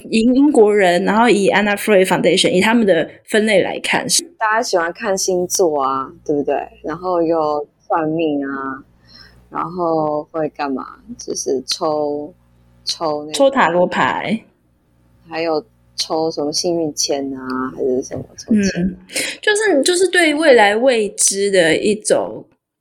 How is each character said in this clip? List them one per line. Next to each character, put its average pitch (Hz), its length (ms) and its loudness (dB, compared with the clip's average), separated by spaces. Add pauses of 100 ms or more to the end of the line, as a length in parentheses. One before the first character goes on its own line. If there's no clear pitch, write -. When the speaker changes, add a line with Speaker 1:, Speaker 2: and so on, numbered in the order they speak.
Speaker 1:
以 226 120 2
英 254 300 4
国 214 240 6
人， 185 300 4
然 190 160 2
后 240 80 6
以 202 220 4
Anna 208 260 2
Freud 202 280 4
Foundation， 185 460 2
以 185 100 2
他 220 140 4
们 233 120 2
的 165 220 2 (160)
分 220 220 0
类 196 160 4
来 80 180 -6
看， - 280 -2
是 - 160 -2 (140)
Speaker 2:
大 220 180 0
家 233 60 0
喜 226 140 -2
欢 170 160 -2
看 202 240 -4
星 180 300 -2
座 156 360 0
啊， 135 280 -2 (140)
对 151 120 -2
不 147 60 0
对？ 139 120 -2 (280)
然 160 140 -8
后 180 240 -2
又 156 460 0 (220)
算 165 200 0
命 156 380 -2
啊， 135 380 -8 (680)
然 151 140 -6
后 160 680 -2
会 156 200 -4
干 143 200 -6
嘛？ 131 160 -6 (320)
就 - 160 -10
是 135 320 -4
抽， 147 680 -4 (520)
抽 151 380 -6
那 151 60 -12
个 156 40 -12
Speaker 1:
抽 269 180 4
塔 240 180 2
罗 175 160 2
牌。 131 600 -2 (840)
Speaker 2:
还 160 140 -6
有 160 220 -2 (300)
抽 160 340 -2
什 160 160 -4
么 147 80 -4
幸 170 280 -2
运 151 120 -2
签 139 400 -4
啊， 131 440 -6
还 - 60 -6
是 131 200 0
什 - 140 -12
么 - 80 -10 (120)
抽 - 160 -6
签？ 196 300 0
Speaker 1:
嗯， 185 140 -4 (440)
就 427 160 2
是， 392 260 2
就 349 140 0
是 359 120 2
对 339 260 2
未 302 200 4
来 208 220 4
未 233 320 2
知 196 420 -2
的 165 260 4
一 208 180 0
种， 123 500 -2 (360)